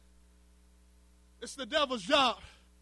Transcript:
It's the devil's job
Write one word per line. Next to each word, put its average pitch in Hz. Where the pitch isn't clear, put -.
It's 240
the 262
devil's 262
job 254